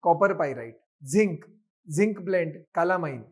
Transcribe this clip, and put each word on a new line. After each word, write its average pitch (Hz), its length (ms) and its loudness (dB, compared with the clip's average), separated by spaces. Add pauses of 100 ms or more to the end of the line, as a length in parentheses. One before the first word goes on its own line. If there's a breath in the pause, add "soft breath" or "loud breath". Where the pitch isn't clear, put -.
कॉपर 180 320 4
पायराइट. 123 440 -6 (340)
झिंक, 185 280 2 (560)
झिंक 208 240 0
ब्लेंड, 175 340 -2 (200)
कालामाइन. 170 480 -2 (100)